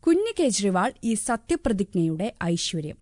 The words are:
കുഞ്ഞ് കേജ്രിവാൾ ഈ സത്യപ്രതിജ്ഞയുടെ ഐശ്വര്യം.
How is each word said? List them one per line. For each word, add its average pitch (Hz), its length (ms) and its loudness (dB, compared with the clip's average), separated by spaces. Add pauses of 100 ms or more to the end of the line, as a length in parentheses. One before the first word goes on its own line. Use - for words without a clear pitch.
കുഞ്ഞ് 392 280 4
കേജ്രിവാൾ 202 580 0 (140)
ഈ 226 160 2
സത്യപ്രതിജ്ഞയുടെ 190 1080 -2 (140)
ഐശ്വര്യം. 170 580 -2